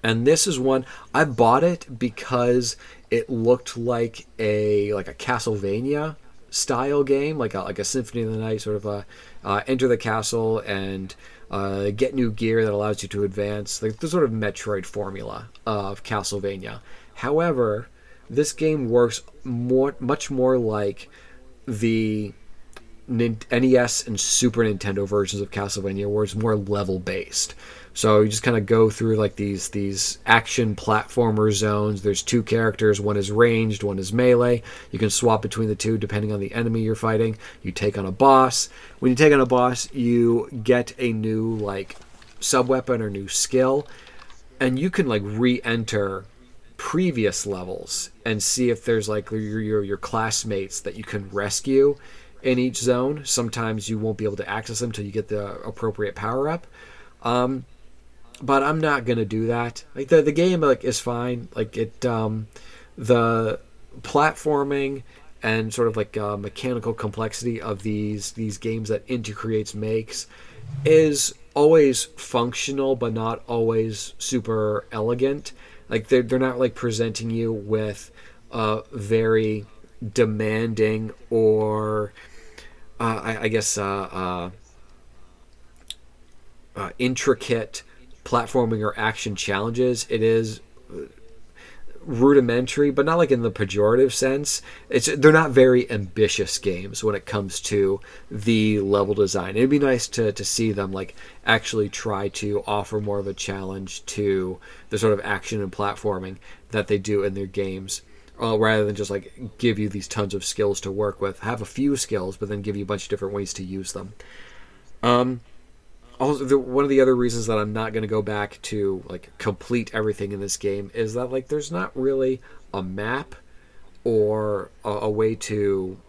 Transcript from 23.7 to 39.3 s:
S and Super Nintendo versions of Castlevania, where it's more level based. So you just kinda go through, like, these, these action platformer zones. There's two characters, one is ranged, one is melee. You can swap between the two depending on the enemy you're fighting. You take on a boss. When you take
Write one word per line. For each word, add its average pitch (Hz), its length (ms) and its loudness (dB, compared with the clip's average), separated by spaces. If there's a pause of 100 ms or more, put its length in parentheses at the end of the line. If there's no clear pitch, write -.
S 120 280 2
and 107 140 -4
Super 117 420 2
Nintendo 101 460 0
versions 101 340 0
of 101 80 -6
Castlevania, 98 600 -4
where 107 140 2
it's 101 120 -4
more 110 200 2
level 98 440 0
based. - 560 -4 (380)
So 107 280 6
you 107 80 4
just 104 140 -4
kinda 117 180 4
go 110 300 6
through, 113 240 0
like, 104 220 0
these, 101 320 -4
these 98 580 -4
action 113 480 4
platformer 110 760 2
zones. 104 520 0
There's 101 180 0
two 120 220 0
characters, 107 580 2
one 104 160 0
is 101 140 -2
ranged, 113 500 4
one 101 160 -2
is 95 160 -6
melee. 120 480 6 (300)
You - 80 -6
can 107 100 2
swap 113 320 2
between 110 260 -2
the 107 60 0
two 113 240 -2
depending 104 340 -2
on 104 80 -4
the 98 140 -6
enemy 113 280 0
you're 110 120 0
fighting. 110 440 0 (260)
You 92 80 -6
take 101 260 -2
on 98 80 -2
a 95 60 -4
boss. 131 580 6 (300)
When 131 100 4
you 123 60 4
take 147 180 8